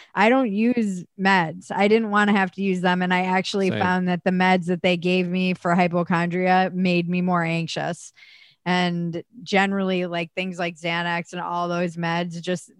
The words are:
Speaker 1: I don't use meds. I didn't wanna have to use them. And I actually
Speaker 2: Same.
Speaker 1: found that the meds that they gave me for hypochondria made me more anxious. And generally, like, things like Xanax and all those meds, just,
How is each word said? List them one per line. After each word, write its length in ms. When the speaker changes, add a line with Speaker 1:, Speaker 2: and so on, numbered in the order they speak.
Speaker 1:
I 140
don't 240
use 520
meds. 560
I 140
didn't 220
wanna 220
have 200
to 100
use 200
them. 200
And 120
I 80
actually 480
Speaker 2:
Same. 100
Speaker 1:
found 280
that 160
the 60
meds 360
that 160
they 160
gave 280
me 280
for 200
hypochondria 1000
made 340
me 140
more 200
anxious. 720
And 600
generally, 640
like, 280
things 220
like 220
Xanax 540
and 100
all 260
those 280
meds, 440
just, 400